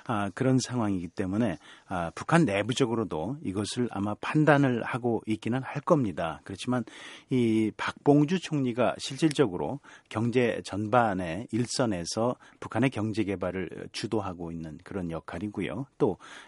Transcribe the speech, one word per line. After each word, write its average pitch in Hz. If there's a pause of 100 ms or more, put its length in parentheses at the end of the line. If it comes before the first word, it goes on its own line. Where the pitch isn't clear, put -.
아, 101
그런 131
상황이기 101
때문에, 98 (280)
아, 87
북한 165
내부적으로도 107
이것을 104
아마 101
판단을 143
하고 117
있기는 113
할 -
겁니다. 87
그렇지만 120 (460)
이 110
박봉주 147
총리가 123
실질적으로 131 (260)
경제 113
전반의 104
일선에서 113 (240)
북한의 123
경제 107
개발을 92
주도하고 95
있는 80
그런 90
역할이고요. 90 (120)
또 107 (300)